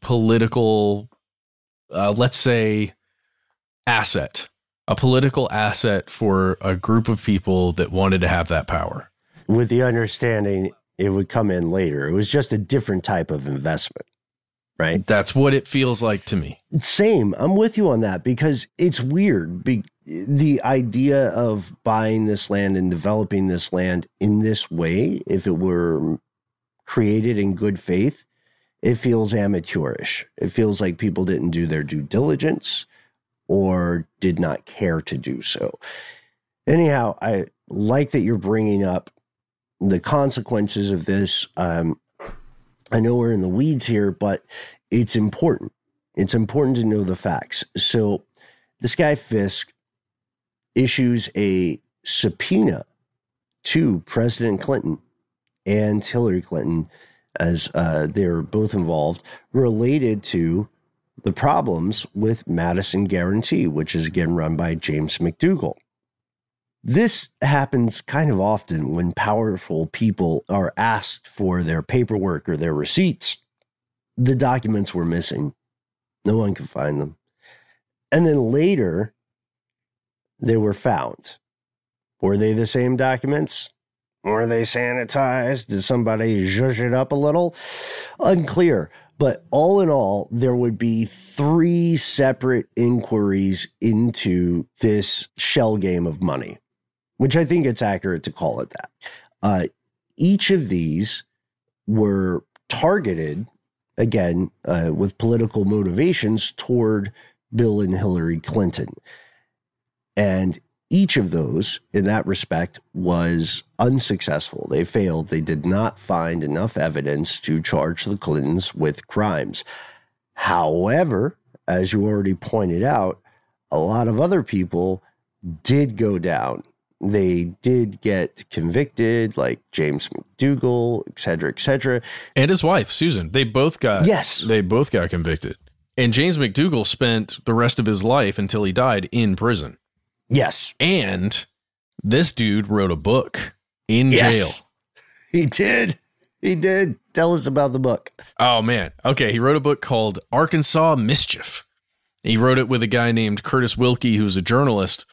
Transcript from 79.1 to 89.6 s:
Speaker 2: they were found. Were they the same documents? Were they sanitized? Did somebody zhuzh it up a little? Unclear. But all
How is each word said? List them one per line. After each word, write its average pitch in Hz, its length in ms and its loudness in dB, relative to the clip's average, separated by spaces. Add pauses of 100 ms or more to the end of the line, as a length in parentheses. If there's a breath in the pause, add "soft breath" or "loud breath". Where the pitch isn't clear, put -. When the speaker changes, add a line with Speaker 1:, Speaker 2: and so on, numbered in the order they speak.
Speaker 2:
they 113 160 2
were 107 160 2
found. - 640 -4 (800)
Were 101 180 2
they 107 160 2
the 110 140 0
same 123 300 0
documents? 135 720 -2 (540)
Were 110 220 0
they 117 180 0
sanitized? 123 1040 -2
Did 98 160 -2
somebody 110 640 0
zhuzh 117 300 0
it 120 140 -2
up 131 200 0
a - 20 0
little? 160 400 2 (640 loud breath)
Unclear. 165 720 2 (300 soft breath)
But 139 320 0
all 180 280 4